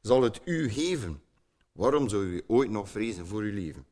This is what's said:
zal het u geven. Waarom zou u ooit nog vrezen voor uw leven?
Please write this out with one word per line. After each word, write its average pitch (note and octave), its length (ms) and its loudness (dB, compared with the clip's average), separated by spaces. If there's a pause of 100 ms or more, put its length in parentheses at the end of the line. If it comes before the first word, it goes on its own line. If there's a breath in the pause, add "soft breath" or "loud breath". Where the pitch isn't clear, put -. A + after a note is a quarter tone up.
zal B2+ 140 8
het A#2 220 2
u D#3+ 260 -2
geven. A#2 520 -4 (500)
Waarom C3 360 2
zou G2+ 160 0
u F2+ 220 -4
ooit A#2+ 240 4
nog G#2 180 -4
vrezen G#2 380 -6
voor G#2 140 -6
uw G#2 140 -4
leven? D#2+ 380 -8